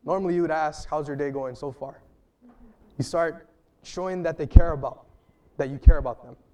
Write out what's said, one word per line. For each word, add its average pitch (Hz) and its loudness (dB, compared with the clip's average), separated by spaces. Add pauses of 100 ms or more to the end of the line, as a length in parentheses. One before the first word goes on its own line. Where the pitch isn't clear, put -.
Normally, 175 0
you 175 2
would 160 0
ask, 156 -2
"How's 151 -4
your 143 -6
day 143 -4
going 131 -8
so 143 -10
far?" 135 -14 (960)
You 135 -4
start 165 -4 (340)
showing 185 -6
that 160 -4
they 151 -6
care 170 8
about, 135 -10 (500)
that 139 -4
you 139 -10
care 160 8
about 123 -8
them. 120 -20 (160)